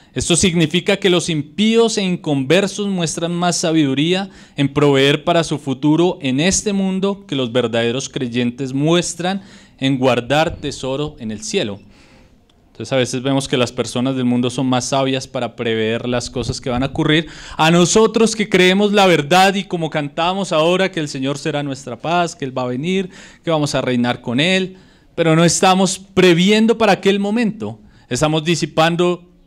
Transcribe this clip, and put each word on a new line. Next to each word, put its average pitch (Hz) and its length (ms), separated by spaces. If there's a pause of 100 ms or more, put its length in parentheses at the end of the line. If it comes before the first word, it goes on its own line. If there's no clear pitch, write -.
(140)
Esto 143 220
significa 175 640
que 196 120
los 175 200
impíos 220 680
e 202 60
inconversos 175 840
muestran 175 460
más 175 240
sabiduría 160 720 (280)
en 143 160
proveer 143 500
para 170 200
su 151 140
futuro 151 640
en 131 180
este 185 320
mundo 196 560
que 143 80
los 127 160
verdaderos 117 580
creyentes 123 640
muestran 170 680 (380)
en 135 180
guardar 127 600
tesoro 143 640
en 110 120
el 107 100
cielo. 113 380 (880)
Entonces - 260
a 135 40
veces 127 240
vemos 135 260
que 139 100
las 120 160
personas 127 420
del 127 100
mundo 123 240
son 131 160
más 127 200
sabias 135 420
para 120 280
prever 113 520
las 123 220
cosas 123 320
que 135 80
van 123 140
a 139 40
ocurrir. 151 400 (300)
A 156 140
nosotros 220 640
que 208 120
creemos 190 460
la 202 120
verdad 180 500
y 196 100
como 165 240
cantamos 170 640
ahora, 180 360
que 175 120
el 147 80
Señor 139 280
será 147 240
nuestra 131 360
paz, 170 380
que 147 100
Él 131 120
va 127 40
a 123 60
venir, 185 420 (340)
que 170 80
vamos 151 240
a 131 60
reinar 123 400
con 123 180
Él, 185 380 (360)
pero 165 220
no 170 80
estamos 185 560
previendo 196 760
para 208 160
aquel 196 260
momento. 202 600 (280)
Estamos 151 380
disipando 175 840 (180)